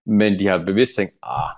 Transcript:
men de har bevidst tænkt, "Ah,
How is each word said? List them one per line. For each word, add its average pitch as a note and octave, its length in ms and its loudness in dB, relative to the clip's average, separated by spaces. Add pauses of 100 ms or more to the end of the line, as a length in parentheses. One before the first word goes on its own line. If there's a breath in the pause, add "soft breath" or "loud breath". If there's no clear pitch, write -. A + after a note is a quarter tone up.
men G#2 320 2
de G2 80 0
har F#2 180 2
bevidst G2+ 320 0
tænkt, G2 260 -4
"Ah, D2 360 -6